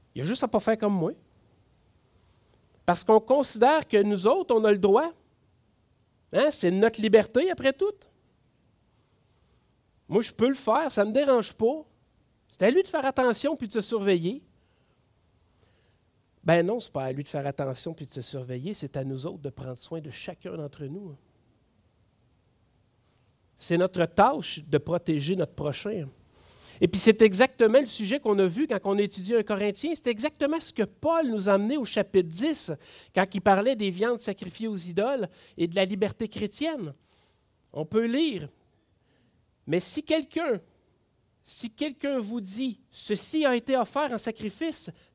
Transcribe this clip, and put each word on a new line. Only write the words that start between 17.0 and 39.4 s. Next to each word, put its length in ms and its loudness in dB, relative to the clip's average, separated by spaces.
à 60 -4
lui 120 -6
de 60 -14
faire 180 -6
attention 460 -6
puis 120 -14
de 60 -20
se 100 -12
surveiller, 520 -10
c'est 240 -10
à 60 -6
nous 220 -8
autres 140 -10
de 100 -10
prendre 280 -14
soin 240 -12
de 100 -16
chacun 440 -14
d'entre 280 -12
nous. 320 -12
C'est 200 -2
notre 280 0
tâche 600 2
de 100 0
protéger 580 -2
notre 180 -4
prochain. 540 -6
Et 60 2
puis 120 0
c'est 220 6
exactement 580 6
le 60 0
sujet 340 -4
qu'on 200 0
a 60 6
vu 220 -2
quand 160 -2
on 160 0
a 20 4
étudié 360 -2
un 60 2
Corinthiens. 520 -4
C'est 120 -8
exactement 520 -2
ce 140 -12
que 100 -2
Paul 440 0
nous 200 -2
a 60 6
amené 240 2
au 80 -4
chapitre 440 0
dix, 440 -4
quand 180 4
il 80 -4
parlait 360 4
des 120 0
viandes 300 -2
sacrifiées 480 -8
aux 80 -4
idoles 540 -2
et 100 0
de 80 -4
la 100 2
liberté 420 -4
chrétienne. 640 -6
On 140 -6
peut 200 0
lire. « 440 -2